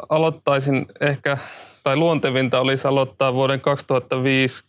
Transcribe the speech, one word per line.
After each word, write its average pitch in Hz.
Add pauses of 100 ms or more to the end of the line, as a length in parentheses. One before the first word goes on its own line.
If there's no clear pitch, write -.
aloittaisin 143 (140)
ehkä, 139 (440)
tai 135
luontevinta 135
olisi 135
aloittaa 135
vuoden 135
kaksituhatta 131
viisi 131